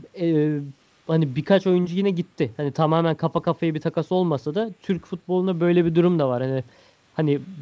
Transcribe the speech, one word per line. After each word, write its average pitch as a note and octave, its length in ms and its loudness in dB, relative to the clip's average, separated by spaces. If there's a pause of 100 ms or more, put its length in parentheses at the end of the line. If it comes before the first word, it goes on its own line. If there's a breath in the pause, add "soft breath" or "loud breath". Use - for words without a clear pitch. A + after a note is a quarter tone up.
(200)
e, D3+ 380 2 (500)
hani D#3+ 280 0
birkaç F#3+ 320 2
oyuncu F3+ 280 0
yine G3 140 0
gitti. E3 480 -4
Hani C#3+ 140 -4
tamamen D#3+ 440 2
kafa E3 260 -2
kafaya E3 340 -2
bir D3+ 60 -6
takas D#3+ 300 -4
olmasa D#3+ 440 0
da A3 140 -2 (120)
Türk F3+ 240 -4
futbolunda F#3 540 -2
böyle F3 260 4
bir E3 100 0
durum F3 240 4
da C#3 100 2
var. B2 120 -2
Hani, C3 220 -2 (520 soft breath)
hani C#3+ 240 0 (220)